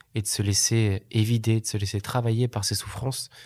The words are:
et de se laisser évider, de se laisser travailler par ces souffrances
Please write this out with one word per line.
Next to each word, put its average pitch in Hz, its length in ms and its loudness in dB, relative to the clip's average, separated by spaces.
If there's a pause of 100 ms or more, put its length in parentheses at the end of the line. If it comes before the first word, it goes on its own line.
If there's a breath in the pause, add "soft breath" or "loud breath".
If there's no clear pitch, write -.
(140 soft breath)
et 113 80 -2
de 98 60 -4
se - 160 -2
laisser 101 680 2
évider, 110 520 2
de - 40 -8
se - 120 -4
laisser 101 240 -2
travailler 117 460 0
par 107 180 -4
ces 107 100 -2
souffrances - 540 -6 (160 loud breath)